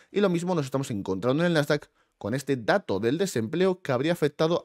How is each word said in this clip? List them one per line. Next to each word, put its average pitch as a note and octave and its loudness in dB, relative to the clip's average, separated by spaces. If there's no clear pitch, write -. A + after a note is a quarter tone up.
Y G3+ 0
lo G3+ 4
mismo F3 0
nos D3 0
estamos C3+ -4
encontrando G#2+ 0
en F3 2
el F3 2
Nasdaq D3 0
con G#2 -4
este C#3 -2
dato A#2+ 0
del A#2+ 0
desempleo F3+ 0
que - -4
habría C#3 0
afectado D#3+ 0